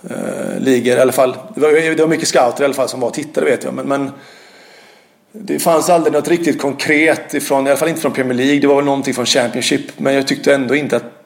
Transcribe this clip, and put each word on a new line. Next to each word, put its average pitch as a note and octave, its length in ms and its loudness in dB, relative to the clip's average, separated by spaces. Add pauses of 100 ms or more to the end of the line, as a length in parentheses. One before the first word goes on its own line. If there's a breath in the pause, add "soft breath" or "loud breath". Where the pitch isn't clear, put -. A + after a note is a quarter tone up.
(100)
eh, F#2 500 -6
ligor. B2 360 2
I B2+ 40 2
alla B2+ 120 4
fall, B2+ 240 2 (180)
det C3+ 60 -8
var, D3+ 120 4
det D#3+ 280 2
var D#3 60 4
mycket D#3+ 220 0
scouter C3 340 2
i - 20 2
alla C#3 100 0
fall C3 140 -2
som B2+ 120 -10
var A#2 100 -2
tittare, D3+ 340 -4
vet B2+ 200 0
jag. C3 100 -8
Men, C3+ 120 -8
men C#3 240 -4 (1200 loud breath)
det D#3 260 -6
fanns D#3+ 320 2
aldrig D#3+ 220 4
något D3 160 -2
riktigt E3+ 320 0
konkret D3 760 0
ifrån, C#3 320 0
i C#3 40 2
alla C#3 60 4
fall D#3 120 0
inte D#3+ 120 -4
från C3 120 -2
Premier B2+ 260 -2
League. C#3 220 2
Det C#3+ 60 2
var C#3+ 100 6
väl C#3+ 80 2
någonting C#3 300 0
från A#2+ 120 -2
Championship, B2 540 0 (160)
men C#3 180 0
jag C3+ 120 0
tyckte C#3+ 280 2
ändå C3 200 0
inte C#3+ 220 0
att A#2 80 -2 (220)